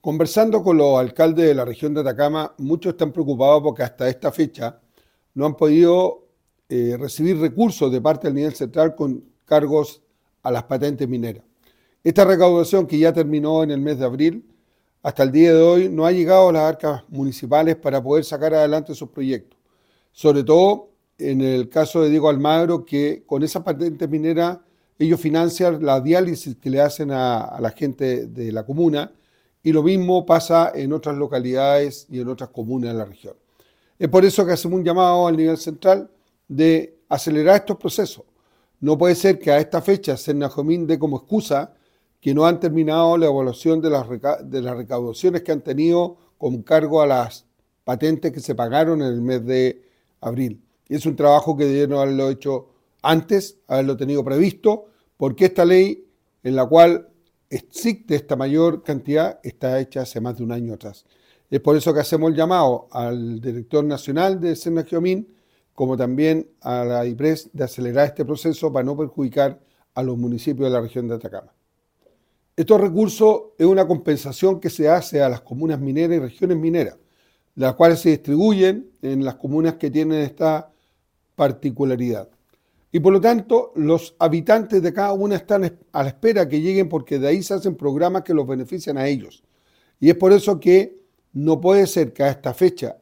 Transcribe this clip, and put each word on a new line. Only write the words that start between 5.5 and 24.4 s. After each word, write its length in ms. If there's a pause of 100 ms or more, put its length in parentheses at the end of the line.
podido, 720 (420)
eh, 300
recibir 400
recursos 540
de 80
parte 260
del 80
nivel 200
central 400
con 300 (200)
cargos 580 (400)
a 80
las 140
patentes 440
mineras. 360 (580)
Esta 220
recaudación, 640
que 120
ya 140
terminó 500
en 80
el 100
mes 180
de 60
abril, 400 (600)
hasta 180
el 80
día 240
de 80
hoy 260
no 160
ha 80
llegado 360
a 40
las 100
arcas 460
municipales 680
para 260
poder 220
sacar 300
adelante 400
sus 140
proyectos. 500 (520)
Sobre 320
todo 480 (260)
en 240
el 280
caso 340
de 80
Diego 180
Almagro, 560
que 400
con 180
esas 200
patentes 460
mineras 500 (400)